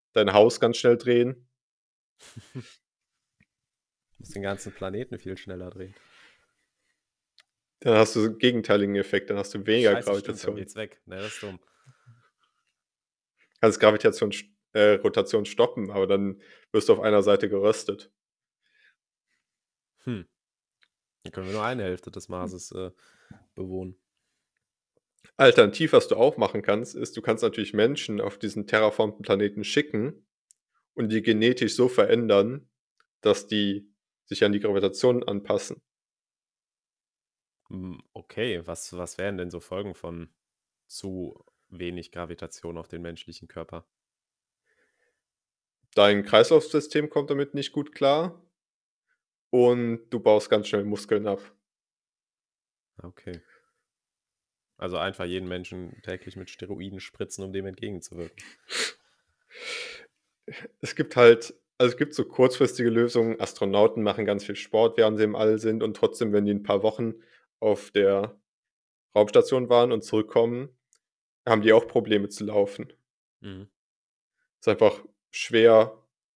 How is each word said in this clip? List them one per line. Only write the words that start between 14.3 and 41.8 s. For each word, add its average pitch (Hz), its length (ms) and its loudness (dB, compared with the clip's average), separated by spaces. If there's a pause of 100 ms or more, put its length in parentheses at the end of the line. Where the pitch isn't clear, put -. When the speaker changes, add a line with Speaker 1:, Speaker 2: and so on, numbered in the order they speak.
Speaker 1:
st-, - 180 -12 (240)
äh, 104 220 6
Rotation 104 500 -2
stoppen, 110 460 -2
aber 98 160 0
dann 98 340 -2 (300)
wirst 107 180 2
du 113 40 6
auf 92 60 4
einer 107 220 4
Seite 101 280 2
geröstet. 101 640 -2 (1900)
Speaker 2:
Hm. 107 220 -10 (960)
Dann 98 80 -18
können 92 160 -12
wir 95 60 -10
nur 107 120 -6
eine 120 180 -6
Hälfte 90 260 -8
des - 200 -18
Marses, 90 420 -12
äh, 92 200 -12 (600)
bewohnen. 92 420 -12 (1400)
Speaker 1:
Alternativ, 123 580 6
was 123 140 6
du 101 80 0
auch 117 220 2
machen 104 260 -2
kannst, 107 320 -4
ist, - 200 -10
du 117 60 -10
kannst 113 220 -2
natürlich 110 300 -4
Menschen 110 480 0
auf 101 180 -8
diesen 101 260 -8
terraformten 107 580 0
Planeten 104 400 -2
schicken 139 640 -4 (680)
und 113 140 -4
die 110 120 -2
genetisch 113 540 0
so 123 140 2
verändern, 113 800 2 (520)
dass - 240 0
die 101 480 -4 (320)
sich - 180 -2
an 139 80 4
die 104 80 -2
Gravitation 104 640 0
anpassen. - 580 -6 (1900)
Speaker 2:
Hm, 92 320 -14 (120)
okay, 104 520 -8
was, - 320 -14
was 87 200 -12
wären 98 200 -8
denn 90 140 -10
so 85 80 -14
Folgen 95 340 -12
von 85 360 -16 (580)
zu 92 560 -14 (260)
wenig 87 420 -12